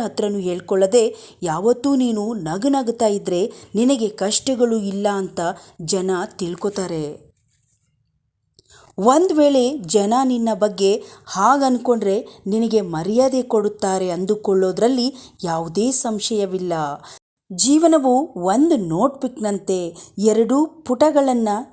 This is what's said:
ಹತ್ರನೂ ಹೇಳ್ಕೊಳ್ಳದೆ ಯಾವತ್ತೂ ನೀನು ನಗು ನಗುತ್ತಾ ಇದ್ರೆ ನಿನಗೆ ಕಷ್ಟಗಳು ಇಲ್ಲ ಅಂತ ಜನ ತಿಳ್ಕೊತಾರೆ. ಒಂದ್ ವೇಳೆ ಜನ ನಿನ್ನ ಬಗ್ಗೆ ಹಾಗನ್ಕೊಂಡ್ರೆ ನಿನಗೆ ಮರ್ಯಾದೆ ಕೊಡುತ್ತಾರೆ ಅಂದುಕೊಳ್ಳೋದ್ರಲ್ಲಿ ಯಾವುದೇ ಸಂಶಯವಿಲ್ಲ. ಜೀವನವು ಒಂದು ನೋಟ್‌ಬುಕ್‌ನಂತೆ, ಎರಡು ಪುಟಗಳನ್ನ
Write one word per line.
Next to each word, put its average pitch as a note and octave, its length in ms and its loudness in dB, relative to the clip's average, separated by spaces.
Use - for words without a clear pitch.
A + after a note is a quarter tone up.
ಹತ್ರನೂ G#3 360 -4
ಹೇಳ್ಕೊಳ್ಳದೆ F#3+ 760 2
ಯಾವತ್ತೂ A#3+ 520 0
ನೀನು A#3 380 0
ನಗು F#3+ 360 -6
ನಗುತ್ತಾ A#3 380 0
ಇದ್ರೆ G3 460 -2
ನಿನಗೆ A3+ 340 2
ಕಷ್ಟಗಳು A3+ 720 0
ಇಲ್ಲ G3+ 280 -4
ಅಂತ F#3+ 320 -4
ಜನ F#3 300 0
ತಿಳ್ಕೊತಾರೆ. E3+ 880 -6
ಒಂದ್ C#4+ 360 4
ವೇಳೆ C#4+ 440 2
ಜನ G3+ 360 0
ನಿನ್ನ A#3+ 300 0
ಬಗ್ಗೆ G3+ 500 0
ಹಾಗನ್ಕೊಂಡ್ರೆ A#3 1000 0
ನಿನಗೆ A3 340 0
ಮರ್ಯಾದೆ G#3+ 600 0
ಕೊಡುತ್ತಾರೆ G#3 680 -2
ಅಂದುಕೊಳ್ಳೋದ್ರಲ್ಲಿ G3 1040 0
ಯಾವುದೇ E3+ 480 -2
ಸಂಶಯವಿಲ್ಲ. G3 800 -2
ಜೀವನವು C#4+ 880 4
ಒಂದು B3+ 380 2
ನೋಟ್‌ಬುಕ್‌ನಂತೆ, G3 1160 -2
ಎರಡು A3 480 2
ಪುಟಗಳನ್ನ C4 840 0